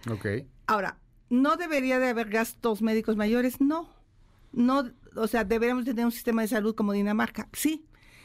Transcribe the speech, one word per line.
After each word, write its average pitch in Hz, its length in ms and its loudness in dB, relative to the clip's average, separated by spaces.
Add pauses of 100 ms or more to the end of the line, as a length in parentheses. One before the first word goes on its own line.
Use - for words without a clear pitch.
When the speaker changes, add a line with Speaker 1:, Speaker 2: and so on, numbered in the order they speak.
(100)
Speaker 1:
Ok. 107 160 -6 (400)
Speaker 2:
Ahora, 202 320 -2 (300)
¿no 277 280 2
debería 277 420 0
de 254 100 2
haber 233 220 -2
gastos 220 520 -2
médicos 220 340 0
mayores? 240 440 2
No. 320 300 0 (640)
No, 254 380 2 (260)
o 220 120 0
sea, 226 160 0
deberíamos 233 400 0
tener 233 200 -2
un 233 80 2
sistema 226 300 0
de 214 60 0
salud 214 260 0
como 208 180 0
Dinamarca, 208 600 -2
sí. 311 320 -2 (400)